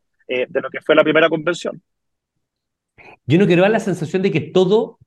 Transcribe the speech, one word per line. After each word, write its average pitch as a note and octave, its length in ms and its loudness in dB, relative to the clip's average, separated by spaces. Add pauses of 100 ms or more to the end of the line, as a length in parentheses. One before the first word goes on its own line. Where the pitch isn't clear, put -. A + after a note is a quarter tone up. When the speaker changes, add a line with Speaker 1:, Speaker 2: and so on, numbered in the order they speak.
(280)
Speaker 1:
eh, B2+ 200 -4
de C3+ 140 -4
lo C3+ 80 -10
que C3+ 120 -12
fue D#3 140 2
la D3+ 80 6
primera D#3 260 2
convención. E3 520 -6 (1400)
Speaker 2:
Yo C#3+ 120 2
no G3 100 2
quiero F3 160 4
dar G3+ 80 4
la A3 80 0
sensación F#3+ 420 -4
de G3 100 0
que D3+ 100 -2
todo, F#3 640 0